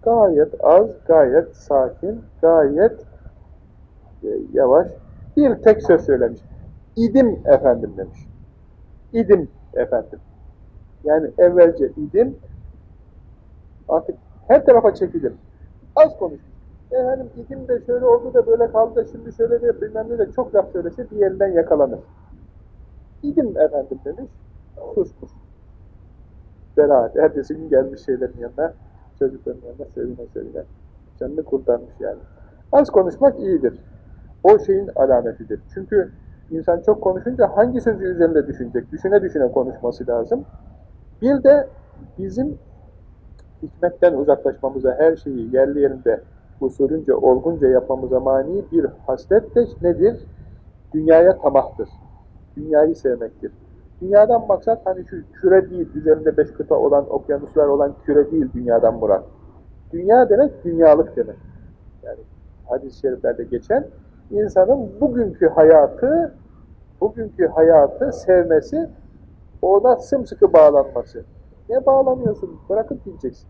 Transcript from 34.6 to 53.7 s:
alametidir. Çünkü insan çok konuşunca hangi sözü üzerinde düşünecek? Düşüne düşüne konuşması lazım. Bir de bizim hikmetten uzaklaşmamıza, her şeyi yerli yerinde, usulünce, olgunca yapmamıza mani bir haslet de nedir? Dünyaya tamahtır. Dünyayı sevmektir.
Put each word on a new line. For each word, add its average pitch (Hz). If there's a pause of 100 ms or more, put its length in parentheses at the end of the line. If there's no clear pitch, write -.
alametidir. 117 (120)
Çünkü 190 (400)
insan 170
çok 214
konuşunca 196
hangi 247
sözü 202
üzerinde 165
düşünecek? 120
Düşüne 196
düşüne 151
konuşması 123
lazım. 120 (800)
Bir 262
de 277 (500)
bizim 220 (1040)
hikmetten 175
uzaklaşmamıza, 135
her 160
şeyi 127
yerli 143
yerinde, 131 (400)
usulünce, 139
olgunca 131
yapmamıza 131
mani 135
bir 160 (220)
haslet 190
de 240 (140)
nedir? 175 (680)
Dünyaya 165
tamahtır. 135 (680)
Dünyayı 156
sevmektir. 120 (500)